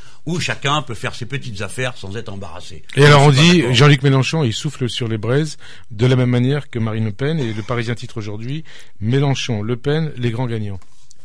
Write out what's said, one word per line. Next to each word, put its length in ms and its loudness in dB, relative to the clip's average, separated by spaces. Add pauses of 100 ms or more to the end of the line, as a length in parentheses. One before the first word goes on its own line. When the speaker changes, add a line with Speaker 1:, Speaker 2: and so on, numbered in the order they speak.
(260)
Speaker 1:
où 140 -2
chacun 400 -2
peut 140 -6
faire 200 -6
ses 120 -8
petites 340 -8
affaires 380 -6
sans 180 -8
être 160 -10
embarrassé. 500 -12 (140)
Speaker 2:
Et 80 8
alors 200 10
on 60 8
Speaker 1:
Je 60 6
suis 100 8
pas 60 8
Speaker 2:
dit, 60 6
Speaker 1:
d'accord. 160 2
Speaker 2:
Jean-Luc 300 6
Mélenchon, 380 2
il 120 0
souffle 340 -4
sur 180 -6
les 120 -2
braises 400 -2 (320)
de 160 2
la 100 6
même 140 4
manière 400 0
que 80 -4
Marine 260 -2
Le 80 -2
Pen, 260 -2
et 140 -2
Le 100 -6
Parisien 320 -2
titre 220 -10
aujourd'hui, 480 -8 (380)
Mélenchon, 580 0
Le 160 -4
Pen, 400 -2
les 140 -2
grands 160 -4
gagnants. 340 -6 (440)